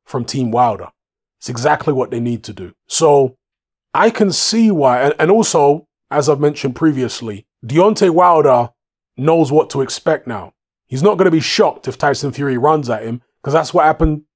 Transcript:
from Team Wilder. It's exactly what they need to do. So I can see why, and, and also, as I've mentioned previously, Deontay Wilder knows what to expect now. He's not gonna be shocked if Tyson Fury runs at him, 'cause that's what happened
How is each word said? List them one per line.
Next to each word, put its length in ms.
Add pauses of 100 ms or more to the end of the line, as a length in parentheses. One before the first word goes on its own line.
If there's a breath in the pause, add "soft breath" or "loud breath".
from 200
Team 260
Wilder. 400 (480)
It's 100
exactly 440
what 180
they 100
need 240
to 80
do. 220 (120)
So 500 (580)
I 160
can 220
see 380
why, 320
and, 160
and 120
also, 560 (240)
as 180
I've 120
mentioned 360
previously, 720 (180)
Deontay 460
Wilder 600 (460)
knows 340
what 200
to 120
expect 440
now. 260 (340)
He's 160
not 140
gonna 140
be 100
shocked 480
if 80
Tyson 360
Fury 260
runs 320
at 120
him, 200 (200)
'cause 100
that's 220
what 100
happened 380 (140)